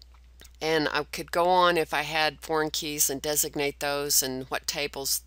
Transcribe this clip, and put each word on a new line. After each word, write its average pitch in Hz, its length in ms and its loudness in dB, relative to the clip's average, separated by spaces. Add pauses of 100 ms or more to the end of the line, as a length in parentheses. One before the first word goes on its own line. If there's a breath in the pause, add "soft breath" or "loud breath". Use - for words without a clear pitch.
(600)
And 156 300 2
I 147 120 0
could - 300 -10
go 175 160 4
on 175 280 6
if 156 160 -2
I 151 100 0
had 156 360 0
foreign 156 320 -2
keys 147 380 -2
and 135 120 -6
designate 147 600 -2
those 143 420 0
and 131 220 -6
what - 200 -6
tables 143 600 -4